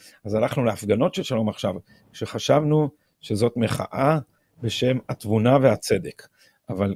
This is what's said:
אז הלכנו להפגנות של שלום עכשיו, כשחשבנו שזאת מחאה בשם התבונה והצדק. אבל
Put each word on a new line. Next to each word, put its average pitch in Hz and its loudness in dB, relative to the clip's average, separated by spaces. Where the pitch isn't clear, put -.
אז 104 -6
הלכנו 123 0
להפגנות 107 0
של 185 -4
שלום 113 -2
עכשיו, 101 -4
כשחשבנו 147 0
שזאת 113 -2
מחאה 135 0
בשם 123 0
התבונה 110 2
והצדק. - 0
אבל 98 -2